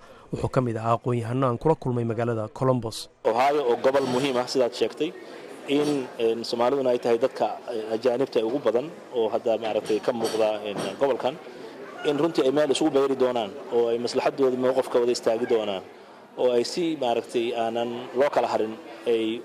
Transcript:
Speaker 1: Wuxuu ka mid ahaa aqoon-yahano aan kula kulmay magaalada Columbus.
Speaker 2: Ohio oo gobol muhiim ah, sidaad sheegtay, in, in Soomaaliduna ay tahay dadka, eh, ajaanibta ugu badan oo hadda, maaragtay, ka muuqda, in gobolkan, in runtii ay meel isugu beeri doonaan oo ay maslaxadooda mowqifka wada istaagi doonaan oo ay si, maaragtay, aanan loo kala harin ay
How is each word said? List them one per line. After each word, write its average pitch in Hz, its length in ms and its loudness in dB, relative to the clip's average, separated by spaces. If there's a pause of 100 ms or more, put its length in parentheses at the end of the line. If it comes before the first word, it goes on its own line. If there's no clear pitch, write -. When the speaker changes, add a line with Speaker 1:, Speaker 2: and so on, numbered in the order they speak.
(320)
Speaker 1:
Wuxuu - 180 -4
ka 135 100 0
mid 117 160 0
ahaa 113 220 2
aqoon-yahano 120 480 -2
aan 120 120 0
kula 156 160 2
kulmay 123 300 -2
magaalada 113 440 -2
Columbus. 123 600 -2 (160)
Speaker 2:
Ohio 135 440 4
oo 117 80 4
gobol 135 300 2
muhiim 127 300 0
ah, 123 100 0
sidaad 123 280 0
sheegtay, - 380 -2 (560)
in, 143 380 0 (120)
in 113 260 0
Soomaaliduna 127 460 2
ay 123 80 2
tahay 120 200 2
dadka, 117 400 -2 (120)
eh, 110 240 -6
ajaanibta 123 500 0
ugu 110 140 -2
badan 120 320 -2 (240)
oo 113 140 0
hadda, 110 300 0
maaragtay, 107 420 -2
ka 131 120 0
muuqda, 110 580 0
in 98 60 -6 (240)
gobolkan, 131 340 0 (680)
in 147 140 0
runtii 160 260 4
ay 131 80 8
meel 147 180 4
isugu 156 240 2
beeri 135 220 4
doonaan 123 340 2 (220)
oo 117 160 4
ay 117 100 2
maslaxadooda 127 580 2
mowqifka 127 440 2
wada 120 120 4
istaagi 120 380 0
doonaan 104 320 0 (540)
oo 123 160 2
ay 120 120 4
si, 165 360 -2
maaragtay, 117 460 0 (120)
aanan 117 320 -2 (240)
loo 131 160 2
kala 120 160 2
harin 110 300 -2 (300)
ay 113 380 0